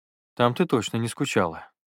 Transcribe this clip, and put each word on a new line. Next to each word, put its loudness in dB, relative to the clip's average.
Там 4
ты 0
точно 0
не -2
скучала», -2